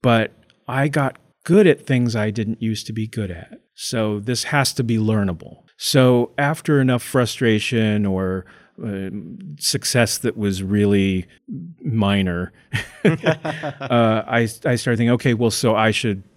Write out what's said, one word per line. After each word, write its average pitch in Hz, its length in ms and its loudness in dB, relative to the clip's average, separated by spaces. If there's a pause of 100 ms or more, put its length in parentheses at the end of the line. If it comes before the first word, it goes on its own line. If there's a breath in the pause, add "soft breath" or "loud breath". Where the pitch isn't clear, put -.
but 113 300 2 (360)
I 135 200 0
got 139 300 -2 (260)
good 190 220 6
at 143 180 4
things 120 320 2
I 107 140 0
didn't 107 320 -4
used 110 240 -4
to 117 60 -10
be 110 160 -4
good 101 240 -6
at. - 280 -16 (140)
So 107 460 -2
this 117 240 -4
has 139 300 0
to 131 100 -2
be 113 140 0
learnable. 104 680 -2 (140)
So 127 600 4
after 143 420 0
enough 127 220 2
frustration 110 1040 0
or, 95 400 -2 (360 loud breath)
um, 95 560 -10 (200)
success - 600 -2
that - 180 -4
was 98 260 -2
really 98 640 2 (580 soft breath)
minor, 98 680 0 (200 soft breath)
<laughs> - 320 -8
uh, 147 1200 0
I, 117 140 0 (240)
I 127 120 0
started 117 200 0
thinking, 117 140 2
"Okay, 120 240 2
well, 113 160 2
so 110 240 0
I 110 160 4
should 104 320 -2 (140)